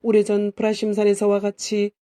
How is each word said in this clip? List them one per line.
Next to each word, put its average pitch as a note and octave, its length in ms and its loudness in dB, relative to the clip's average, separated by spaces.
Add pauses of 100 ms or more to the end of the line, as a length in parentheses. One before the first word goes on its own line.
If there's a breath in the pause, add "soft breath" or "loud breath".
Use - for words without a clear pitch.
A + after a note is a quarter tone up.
오래전 G#3 480 2
브라심산에서와 G#3 880 0
같이 G#3 500 -4 (140)